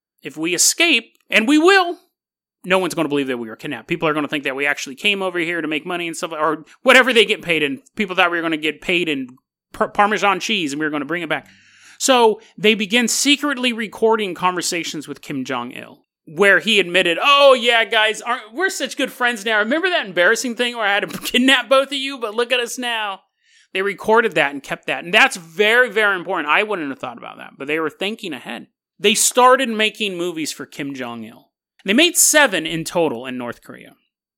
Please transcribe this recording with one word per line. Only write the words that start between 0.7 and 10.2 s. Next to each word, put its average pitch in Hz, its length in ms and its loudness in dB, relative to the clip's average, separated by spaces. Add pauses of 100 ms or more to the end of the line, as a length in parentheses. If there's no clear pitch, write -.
and 214 180 2
we 294 100 6
will, 349 420 4 (640)
no 185 140 2
one's 175 140 -2
gonna 160 140 0
believe 143 200 0
that 127 100 -2
we 117 100 -8
were 107 80 -12
kidnapped. 135 320 -10
People 165 220 -2
are 147 40 2
gonna 147 140 -2
think 147 160 -4
that 135 120 -4
we 139 100 -2
actually 143 300 -4
came 202 260 -2
over 180 180 -4
here 170 220 -4
to 156 60 -4
make 151 180 -4
money 175 220 -6
and 165 100 -8
stuff, 165 160 -8
or 156 320 -2 (160)
whatever 254 320 6
they 214 120 6
get 185 160 -2
paid 160 220 0
in. 139 180 -2 (140)
People 185 200 -4
thought 175 160 2
we 175 60 -2
were 165 60 -4
gonna 160 140 -2
get 151 240 -6
paid 175 260 -2
in 135 220 -4 (420)
par-, - 180 -4
Parmesan 202 500 2